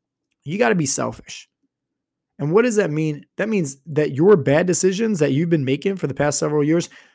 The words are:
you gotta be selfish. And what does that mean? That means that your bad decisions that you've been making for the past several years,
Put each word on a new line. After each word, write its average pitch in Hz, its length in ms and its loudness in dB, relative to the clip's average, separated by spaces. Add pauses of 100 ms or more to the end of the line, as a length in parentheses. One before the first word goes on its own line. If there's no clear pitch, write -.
(440)
you 160 140 -8
gotta 226 180 2
be 160 100 0
selfish. - 640 -6 (880)
And 147 140 -4
what 214 120 4
does 240 120 0
that 185 160 0
mean? 151 340 -4 (120)
That 202 120 -2
means 175 280 -2 (100)
that 151 240 -2
your 175 240 4
bad 147 320 2
decisions 190 520 0
that 143 120 2
you've 165 180 0
been 156 160 0
making 170 300 -2
for 165 120 -6
the 123 60 -4
past 143 240 -2
several 151 260 0
years, 160 240 0 (280)